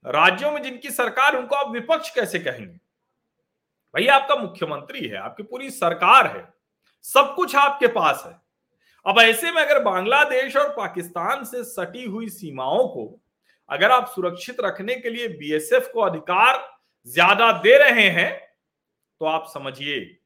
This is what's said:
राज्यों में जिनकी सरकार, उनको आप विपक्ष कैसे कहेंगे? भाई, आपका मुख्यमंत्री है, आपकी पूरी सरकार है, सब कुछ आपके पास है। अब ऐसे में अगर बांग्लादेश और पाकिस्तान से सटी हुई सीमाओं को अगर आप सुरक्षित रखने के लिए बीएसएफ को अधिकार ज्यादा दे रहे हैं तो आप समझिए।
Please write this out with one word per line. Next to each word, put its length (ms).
राज्यों 480
में 100
जिनकी 280
सरकार, 460
उनको 200
आप 140
विपक्ष 440
कैसे 240
कहेंगे? 360
भाई, 120
आपका 300
मुख्यमंत्री 720
है, 100
आपकी 260
पूरी 280
सरकार 560
है, 200
सब 320
कुछ 200
आपके 320
पास 380
है। 140
अब 140
ऐसे 320
में 100
अगर 200
बांग्लादेश 760
और 120
पाकिस्तान 760
से 200
सटी 400
हुई 240
सीमाओं 600
को 320
अगर 220
आप 180
सुरक्षित 520
रखने 340
के 160
लिए 180
बीएसएफ 680
को 60
अधिकार 640
ज्यादा 460
दे 260
रहे 320
हैं 200
तो 60
आप 280
समझिए। 720